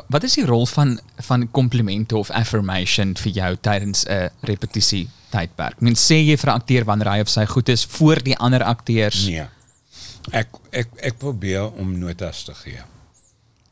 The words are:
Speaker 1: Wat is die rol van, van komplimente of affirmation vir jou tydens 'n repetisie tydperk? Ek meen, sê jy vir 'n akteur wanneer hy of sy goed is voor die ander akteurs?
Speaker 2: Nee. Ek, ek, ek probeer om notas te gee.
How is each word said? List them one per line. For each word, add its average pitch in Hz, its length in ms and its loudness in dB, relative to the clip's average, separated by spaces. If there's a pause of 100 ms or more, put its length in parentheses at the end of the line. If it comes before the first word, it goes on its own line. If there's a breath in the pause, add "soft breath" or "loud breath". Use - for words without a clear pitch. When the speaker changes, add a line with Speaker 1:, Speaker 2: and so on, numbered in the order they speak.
Speaker 1:
Wat 147 140 0
is 254 120 0
die 254 100 2
rol 120 200 4
van, 131 340 0 (180)
van 120 340 -2
komplimente 113 680 0
of 101 140 -4
affirmation 98 840 0
vir - 160 -4
jou 90 300 0
tydens 101 440 0
'n 92 240 -2 (120)
repetisie - 680 -2 (220)
tydperk? 85 440 -4
Ek - 60 -6
meen, 120 140 4
sê 156 300 4
jy 147 120 4
vir - 120 0
'n 110 60 4
akteur 123 300 2
wanneer 104 260 0
hy 104 100 2
of 104 80 -2
sy 107 160 2
goed 123 240 0
is 120 160 2
voor 156 380 4
die 131 140 -2
ander 123 260 2
akteurs? 107 600 0
Speaker 2:
Nee. 80 200 -4 (880 loud breath)
Ek, 113 160 0 (240)
ek, 117 160 -4 (100)
ek 120 220 -6
probeer 101 540 -4
om 95 260 -4
notas 87 440 -8
te 76 100 -16
gee. 62 260 -16 (920)